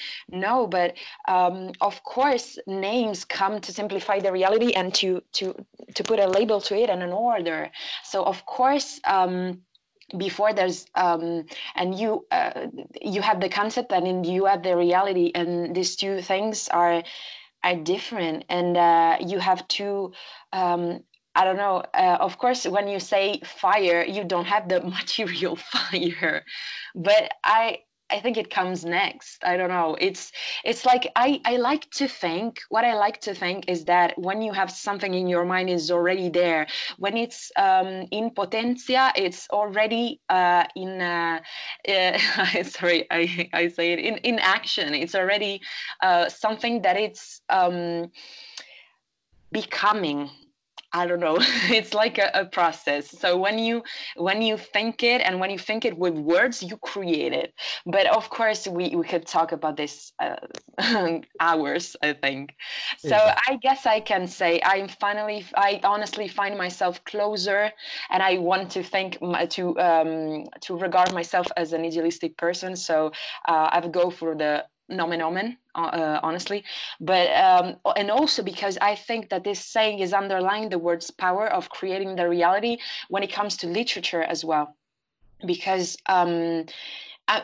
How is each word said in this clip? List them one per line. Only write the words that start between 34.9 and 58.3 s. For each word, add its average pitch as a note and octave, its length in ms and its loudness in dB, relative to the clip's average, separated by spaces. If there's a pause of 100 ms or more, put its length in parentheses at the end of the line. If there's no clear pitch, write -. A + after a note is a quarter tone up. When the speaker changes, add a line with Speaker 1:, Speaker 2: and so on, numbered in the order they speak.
Speaker 1:
in F#3 120 0
your F3 180 2
mind, F#3 260 0
is E3+ 200 0
already F3+ 380 2
there. E3 380 2 (320)
When G3+ 180 -2
it's, A#3 400 -6
um, F#3+ 560 4
in A3 180 -2
potentia, A#3+ 840 2
it's F#3 340 -2
already, G#3+ 800 0
uh, F3 360 4 (120)
in, F#3+ 240 -6
uh, E3+ 400 -2 (480)
uh, F#3 300 4
<laughs> F#3+ 440 2
sorry, F3 480 2
I, E3+ 420 0
I E3+ 160 2
say E3+ 260 0
it, D#3+ 40 -2
in, A3 200 -2
in - 200 0
action. F#3 560 0
It's E3 220 -4
already, G3 460 0 (400)
uh, F3 260 4
something A3 540 -2
that F#3 140 4
it's, - 520 -6
um, F3 640 0 (1400)
becoming. F3 800 0 (640)
I F3 140 0
don't F3 120 0
know. E3 180 2
<laughs> G3 400 2
It's - 140 -2
like A3 260 2
a, G3 160 2
a F#3+ 100 2
process. D#3 640 -2
So F3+ 260 0
when G3+ 220 0
you, A3+ 240 0 (340)
when F#3+ 260 0
you A3 140 2
think A3 460 -2
it, A#3+ 200 4
and F#3 180 0
when F#3+ 100 -2
you F#3+ 80 -6
think G#3+ 260 -4
it F3+ 140 -2
with F3 160 2
words, D#3+ 480 2
you F3+ 140 -10
create D#3 560 -2
it. C#3+ 200 -4 (320)
But F#3 220 2
of G#3+ 240 2